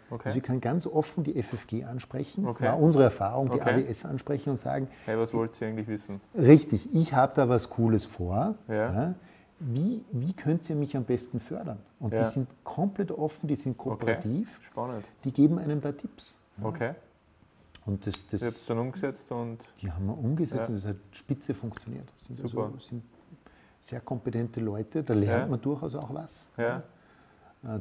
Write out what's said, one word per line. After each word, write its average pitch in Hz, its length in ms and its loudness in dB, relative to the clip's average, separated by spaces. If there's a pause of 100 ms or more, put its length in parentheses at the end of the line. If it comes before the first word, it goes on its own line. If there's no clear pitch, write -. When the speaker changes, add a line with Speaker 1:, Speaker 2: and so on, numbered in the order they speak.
(100)
Speaker 1:
Okay. 117 160 -10
Speaker 2:
Also 110 100 -2
ich 131 80 0
kann 127 160 -2
ganz 151 260 -2
offen 156 380 0
die 147 100 -2
F 117 200 -4
F - 120 -10
G 117 160 -4
ansprechen, 131 640 -6
Speaker 1:
Okay. 120 200 0
Speaker 2:
war 123 120 4
unsere 147 260 10
Erfahrung, 120 440 2
die 123 100 0
Speaker 1:
Okay. 123 140 2
Speaker 2:
A 117 60 2
W 131 80 4
S - 180 -6
ansprechen 143 460 -4
und 127 80 0
sagen, 131 280 -2 (200)
Speaker 1:
„Hey, 113 120 -2
was 113 140 0
wollt 113 300 -2
ihr 113 60 -2
eigentlich 110 200 -4
wissen?“ 104 320 -8 (160)
Speaker 2:
Richtig, 147 580 8
ich 160 200 4
hab 135 220 6
da 135 120 6
was 120 220 2
Cooles 113 340 4
vor. 113 520 -2 (120)
Speaker 1:
Ja. 113 60 -2
Speaker 2:
Ja. 113 400 0 (460)
Wie, 160 520 -2
wie 139 220 -2
könnt 165 340 -2
ihr 160 80 -2
mich 147 180 -2
am 131 100 -2
besten 120 360 -2
fördern? 131 380 -8 (220)
Und 110 120 -2
Speaker 1:
Ja. 110 60 2
Speaker 2:
die 113 100 4
sind 127 220 -2 (140)
komplett 190 480 -2
offen, 156 340 -4
die 147 100 0
sind 131 240 -6
Speaker 1:
Okay. - 80 -6
Speaker 2:
kooperativ, 113 760 -2
Speaker 1:
Spannend. 117 440 -8 (180)
Speaker 2:
die 135 80 -2
geben 151 260 6
einem 151 220 -2
da 143 120 -4
Tipps. - 460 -16 (200)
Ja. 104 80 -6
Speaker 1:
Okay. 120 280 -4 (920)
Speaker 2:
Und 101 200 -2
das, - 200 -6
das 104 160 -4
Speaker 1:
Ihr 120 60 -2
habt's - 180 -8
dann 117 100 0
umgesetzt 131 560 -4
und 117 320 -6 (160)
Speaker 2:
Die 98 100 -4
haben 90 140 -4
wir 113 140 -2
umgesetzt 131 460 -2
Speaker 1:
Ja. 117 40 -4
Speaker 2:
und 120 60 -4
es 98 120 -6
hat 101 100 -4 (160)
spitze - 420 -6
funktioniert. 117 600 -12
Das - 120 -20
sind 123 100 -14 (100)
Speaker 1:
Super. 113 180 -4
Speaker 2:
also, 107 140 -8
sind 120 240 -12 (760)
sehr - 220 -12
kompetente 117 600 -4
Leute, 110 420 -2
da 123 120 2
lernt 104 300 4
Speaker 1:
Ja. - 20 -4
Speaker 2:
man 131 160 -2
durchaus 143 320 -2
auch 143 180 -8
was. - 460 -12
Speaker 1:
Ja. 120 240 -2 (800)
Speaker 2:
Äh, 110 180 -6